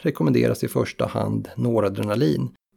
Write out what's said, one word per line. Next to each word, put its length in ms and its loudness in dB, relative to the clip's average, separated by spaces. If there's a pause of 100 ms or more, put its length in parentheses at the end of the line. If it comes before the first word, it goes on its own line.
rekommenderas 640 2
i 40 -2
första 380 -2
hand 500 -2
noradrenalin, 920 0 (280)